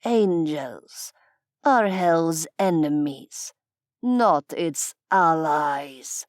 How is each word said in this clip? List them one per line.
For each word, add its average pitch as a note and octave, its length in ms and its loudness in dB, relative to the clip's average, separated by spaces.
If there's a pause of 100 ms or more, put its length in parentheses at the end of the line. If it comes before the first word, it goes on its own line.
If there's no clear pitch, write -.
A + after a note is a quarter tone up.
Angels E3 1040 -2 (540)
are A#3+ 240 4
Hell's E3 580 0 (100)
enemies, D3+ 920 -2 (500)
not A#3 440 2 (100)
its - 400 -6 (160)
allies. D3 1160 0